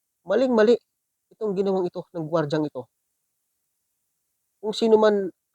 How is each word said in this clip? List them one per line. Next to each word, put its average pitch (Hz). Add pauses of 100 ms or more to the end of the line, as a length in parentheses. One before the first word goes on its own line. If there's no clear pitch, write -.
(240)
maling-mali 226 (560)
itong 214
ginawang 190
ito 175
ng 165
gwardiyang 156
ito. 123 (1700)
Kung 214
sino 220
man 202 (220)